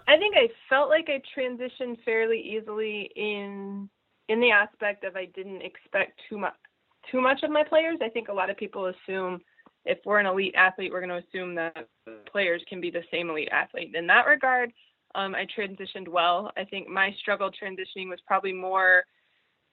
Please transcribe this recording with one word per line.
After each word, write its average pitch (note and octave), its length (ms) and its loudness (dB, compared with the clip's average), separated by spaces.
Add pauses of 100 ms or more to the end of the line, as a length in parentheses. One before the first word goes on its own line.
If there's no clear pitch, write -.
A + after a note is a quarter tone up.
I D4 100 10
think G4 180 2
I A#3+ 140 6 (200)
felt C#4 200 4
like - 200 2
I C4+ 120 -2 (160)
transitioned B3 640 -6
fairly A3+ 360 2
easily G#3+ 760 -6
in, G3+ 720 -8 (380)
in A3 140 2
the A#3+ 100 8
aspect G#3 540 2
of F#3 100 -8
I F#3+ 100 -8
didn't F#3+ 360 -14
expect - 580 -6 (100)
too G#3+ 80 -8
mu-, G3 100 -4 (600)
too B3+ 120 0
much C4+ 220 2
of D4+ 80 0
my D4+ 120 4
players. D#4+ 380 2
I A3 80 -4
think A3+ 180 -6
a G#3 60 -6
lot F#3+ 160 -2
of G3+ 80 -6
people G3 300 -6
assume F#3 520 -6 (460)
if G3 200 0
we're G3+ 140 4
an G3+ 60 4
elite F#3+ 300 0
athlete, F#3 360 4
we're F3+ 100 -6
gonna F3 260 -6
assume F3+ 280 -8
that E3 320 -6 (420)
players E3+ 380 0
can F#3 140 -12
be F#3 100 -4
the E3+ 200 -6
same E3+ 180 -4
elite D#3 220 -4
athlete. - 440 -2
In E3+ 120 -6
that A3+ 200 6
regard, B3+ 440 2 (440)
um, G3 180 -4
I F#3+ 120 -4 (120)
transitioned F#3+ 520 -10
well. F3 480 0
I F#3+ 80 -6
think G3 240 -10
my F#3+ 300 0
struggle G3+ 300 -2
transitioning F#3+ 600 -10
was F3+ 180 -10
probably F#3+ 260 0
more F#3 520 4 (680)